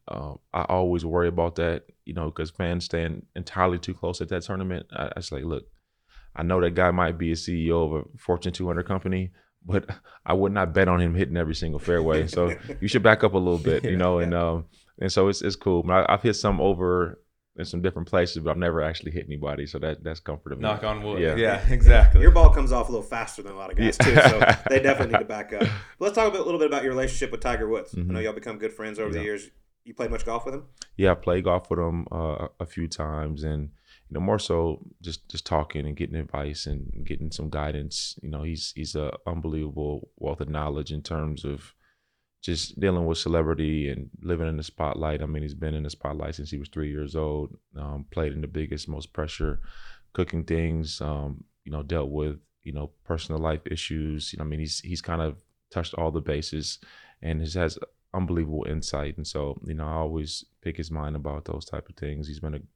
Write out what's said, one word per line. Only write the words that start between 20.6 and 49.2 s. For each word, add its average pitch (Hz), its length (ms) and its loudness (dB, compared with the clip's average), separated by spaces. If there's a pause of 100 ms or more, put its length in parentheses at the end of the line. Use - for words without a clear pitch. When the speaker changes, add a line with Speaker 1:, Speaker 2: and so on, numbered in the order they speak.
Speaker 2:
on 107 220 -4
wood. 101 180 -2
Speaker 1:
Yeah. 78 140 2
Speaker 2:
Yeah, 101 300 2
<laughs> 117 40 6
exactly. 117 500 12
Speaker 3:
Your 117 120 12
ball 165 180 12
comes 135 220 6
off 120 160 0
a - 20 -6
little 110 160 -4
faster 113 360 -8
than 98 100 -12
a 98 40 -12
lot 95 140 -10
of 92 60 -4
guys, 110 280 4
Speaker 1:
Yeah. - 20 8
Speaker 3:
too, 143 220 10
so 110 100 4 (260)
Speaker 1:
<laughs> - 40 -2
Speaker 3:
they 135 120 6
definitely 131 320 2
need 104 80 6
to - 40 -2
back 104 280 -10
up. 104 80 -2
But - 100 2 (300)
let's 202 160 -2
talk 220 100 4
a 202 60 2
bit, 190 140 -2
little 175 120 0
bit 156 80 2
about 143 160 0
your 131 80 0
relationship 131 400 -2
with 117 120 -8
Tiger 117 260 -2
Woods. 107 280 -4
I 90 40 -4
know 87 140 -2
Speaker 1:
Mm-hmm. 110 100 -4
Speaker 3:
y'all 107 80 -4
become 107 260 -12
good 107 140 -6
friends 107 260 -10
over 107 140 -4
the 104 80 -4
Speaker 1:
Yeah. 104 40 -6
Speaker 3:
years. 104 260 -8 (340)
You 117 100 -20
played 117 160 -4
much 113 160 -2
golf 117 200 -4
with 131 100 -6
him? 135 80 -12 (320)
Speaker 1:
Yeah, 95 160 4
I - 20 2
played 90 300 0
golf 90 260 0
with 85 80 -2
him, 85 320 -2
uh, 78 380 -4 (100)
a 90 80 -8
few 85 220 -6
times, 76 560 -6
and, 76 260 -4 (380)
you - 60 -12
know, 78 60 -4
more 104 200 0
so 82 400 0 (200)
just, 82 280 -12
just - 180 -10
talking 76 400 -2
and 73 100 -6
getting - 200 -6
advice 73 500 -8
and - 400 -6
getting - 240 -4
some 78 200 -8
guidance. 73 720 -6
You 76 100 -10
know, 76 120 -6
he's, 80 320 -8
he's 78 220 -8
a 76 160 -4 (160)
unbelievable 76 880 -6
wealth 71 240 -6
of 71 80 -8
knowledge 73 420 -6
in 76 120 -8
terms 78 420 -6
of 73 280 -10 (720)
just - 340 -6
dealing 90 280 2
with 80 100 0
celebrity 78 720 0
and 67 220 -8 (100)
living 82 260 -4
in 80 120 -4
the 76 40 -6
spotlight. 76 600 -4
I 78 40 -4
mean, 76 160 -4
he's 73 120 -6
been 78 200 -4
in 76 100 -4
the 73 60 -6
spotlight 76 440 -8
since 73 160 -12
he 73 80 -8
was 71 100 -12
three 76 220 -6
years 73 260 -8
old, 76 400 -4 (180)
um, 71 360 -10
played 78 240 -4
in 76 80 -6
the 73 40 -6
biggest, 73 400 -6
most 76 280 -10
pressure 78 460 -4 (520)